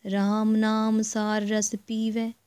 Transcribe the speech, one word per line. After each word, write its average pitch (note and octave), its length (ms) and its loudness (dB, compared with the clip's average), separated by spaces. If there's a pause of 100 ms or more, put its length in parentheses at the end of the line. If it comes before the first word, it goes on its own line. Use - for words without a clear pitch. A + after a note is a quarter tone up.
ਰਾਮ G#3 520 2
ਨਾਮ A3 460 2
ਸਾਰ G#3+ 400 -2
ਰਸ G#3+ 320 -2 (120)
ਪੀਵੈ A3+ 440 -2 (160)